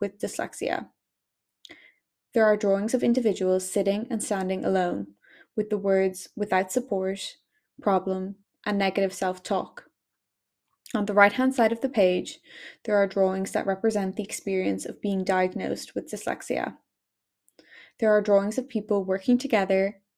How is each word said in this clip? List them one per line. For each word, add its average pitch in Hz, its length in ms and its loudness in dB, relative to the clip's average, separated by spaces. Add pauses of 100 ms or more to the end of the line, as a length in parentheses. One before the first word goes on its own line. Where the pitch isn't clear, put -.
with 202 180 -6
dyslexia. - 680 -4 (1500)
There 220 100 4
are 214 140 6
drawings 202 340 0
of 247 100 0
individuals 190 640 2
sitting 202 440 -2
and 208 120 -4
standing 190 400 -4
alone, 190 520 -2 (420)
with 214 140 -4
the 208 80 0
words 190 580 0
"without 196 340 -2
support," 196 680 -4 (420)
"problem," 190 560 0 (300)
and 208 100 0
"negative 196 380 0
self-talk." - 720 -6 (1040)
On 202 120 -2
the 202 80 -4
right-hand 208 400 6
side 226 180 4
of 226 80 -4
the 269 80 0
page, 185 520 0 (440)
there 208 120 0
are 202 100 4
drawings 190 460 0
that 202 120 -2
represent 190 520 0
the 208 60 -2
experience 190 600 -4
of - 160 -10
being 190 240 0
diagnosed 185 680 -2
with - 160 -6
dyslexia. - 640 -6 (1200)
There 220 120 4
are 214 80 6
drawings 208 380 2
of 247 100 -4
people 202 340 -2
working 196 360 2
together 196 640 0 (160)